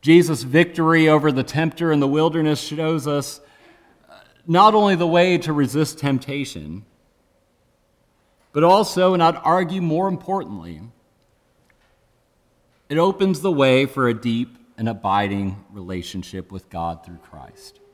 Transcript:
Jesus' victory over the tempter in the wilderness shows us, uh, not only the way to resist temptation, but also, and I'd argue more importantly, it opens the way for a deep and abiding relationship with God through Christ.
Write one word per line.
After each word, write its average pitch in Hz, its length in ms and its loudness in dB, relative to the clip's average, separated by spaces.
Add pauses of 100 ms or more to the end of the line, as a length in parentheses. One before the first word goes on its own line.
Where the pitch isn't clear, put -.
Jesus' 160 420 4
victory 160 640 2
over 151 240 4
the 131 120 -2
tempter 160 480 -2
in 151 80 2
the 139 80 0
wilderness 156 520 0
shows 156 480 -6
us, 143 320 -6 (680)
uh, - 40 -20 (320)
not 196 300 6
only 208 200 4
the 170 120 -2
way 175 300 2
to 156 160 -4
resist 147 460 -2
temptation, 127 840 -6 (1700)
but 147 100 2
also, 185 500 4
and 175 80 2
I'd 165 140 4
argue 180 460 -2
more 170 260 -2
importantly, 104 760 -8 (2000)
it 147 80 -2
opens 190 440 0
the 190 100 -2
way 135 340 4
for 135 220 -2
a 120 80 0
deep 117 420 -4 (200)
and 117 120 -4
abiding 101 840 -4
relationship 92 800 -12
with 95 180 -16
God 82 340 -8
through 85 140 -20
Christ. - 600 -20 (140)